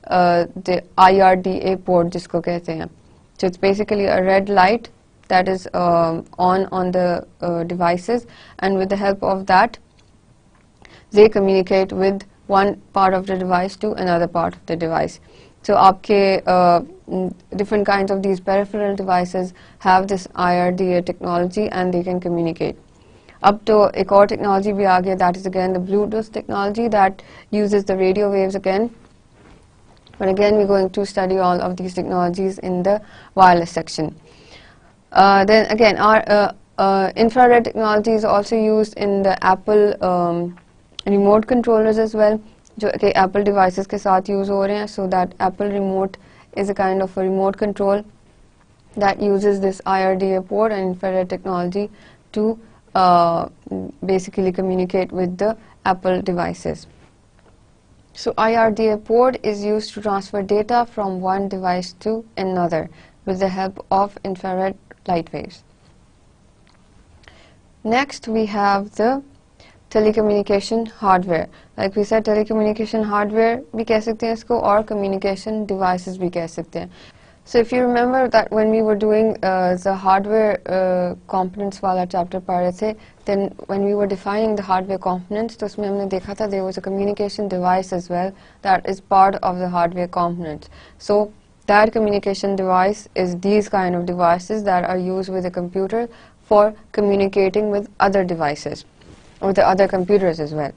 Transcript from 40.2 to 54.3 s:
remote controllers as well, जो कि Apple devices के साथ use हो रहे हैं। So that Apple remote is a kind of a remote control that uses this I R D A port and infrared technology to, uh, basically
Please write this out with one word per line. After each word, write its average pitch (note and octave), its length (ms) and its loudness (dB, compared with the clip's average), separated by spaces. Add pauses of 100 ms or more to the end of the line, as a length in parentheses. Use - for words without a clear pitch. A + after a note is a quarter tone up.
remote G3+ 420 4
controllers A3 500 2
as A3 160 0
well, G#3+ 260 2 (380)
जो G#3 220 -2
कि G3+ 160 2
Apple F#3+ 260 2
devices G3 440 2
के G#3 120 -6
साथ F#3+ 300 0
use G3 200 -2
हो G3 180 0
रहे G3+ 100 -2
हैं। G#3 120 -6
So G3 200 -6
that F3+ 320 0
Apple G3 280 -2
remote G3 500 -2 (380)
is G3+ 140 -4
a G3 40 -4
kind F#3+ 280 0
of F#3 140 -6
a F#3+ 60 -2
remote F#3+ 340 0
control G3+ 480 -2 (920)
that G3+ 240 0
uses G3+ 400 2
this F#3+ 240 -2
I F#3+ 200 0
R F#3+ 100 2
D F#3+ 200 0
A F#3 80 -2
port G#3+ 280 0
and F#3+ 200 -4
infrared F#3 380 -4
technology F#3 600 -4 (420)
to, A3 260 -2 (360)
uh, F3 540 4 (580)
basically F#3+ 460 -2